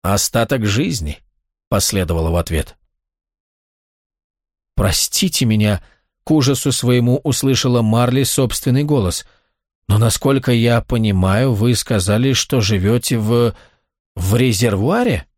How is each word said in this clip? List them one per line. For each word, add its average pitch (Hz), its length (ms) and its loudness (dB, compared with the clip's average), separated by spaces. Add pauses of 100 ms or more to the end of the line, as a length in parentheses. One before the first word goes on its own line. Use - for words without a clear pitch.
«Остаток 110 640 -2
жизни», 104 520 -4 (500)
последовало 85 640 -2
в 85 60 0
ответ. 82 400 -4 (2000)
«Простите - 720 -2
меня», 107 360 2 (440)
к - 80 -12
ужасу 135 400 0
своему 123 460 0
услышала 127 640 0
Марли 123 420 2
собственный 131 580 0
голос. 135 420 -2 (640)
«Но, 104 120 2
насколько 127 520 0
я 117 300 2
понимаю, 107 720 0
вы 113 240 2
сказали, 110 560 0
что 123 280 -2
живете 107 560 0
в... 113 380 0 (600)
в 92 200 0
резервуаре?» 120 880 0 (120)